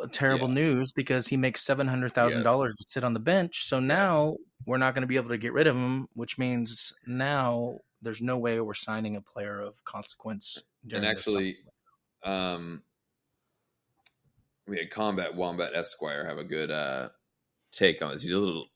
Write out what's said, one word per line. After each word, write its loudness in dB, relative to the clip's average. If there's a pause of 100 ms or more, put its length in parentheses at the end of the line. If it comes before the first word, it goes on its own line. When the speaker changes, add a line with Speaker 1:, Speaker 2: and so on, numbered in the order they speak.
(120)
Speaker 1:
terrible 2
Speaker 2:
Yeah. 2
Speaker 1:
news 2
because 0
he 0
makes 0
seven 2
hundred 0
thousand 4
dollars 4
Speaker 2:
Yes. -12
Speaker 1:
to -16
sit -2
on 2
the -2
bench, 2
so 0
Speaker 2:
Yes. 2
Speaker 1:
now 4 (280)
we're 0
not 2
gonna 0
be 0
able 0
to 0
get -4
rid 6
of 6
him, -2
which -8
means -2 (120)
now 0 (200)
there's -6
no 0
way 0
we're -4
signing -4
a -8
player -8
of -10
consequence -10 (200)
Speaker 2:
And -18
Speaker 1:
during -2
this 2
Speaker 2:
actually, 0 (680)
Speaker 1:
summer. -4 (200)
Speaker 2:
um, -10 (1800)
we -6
had -6
Combat -2
Wombat -2
Esquire -4
have -6
a -8
good, -4
uh, -4 (600)
take 6
on -2
this. -6
He -4
did 2
a 4
little 0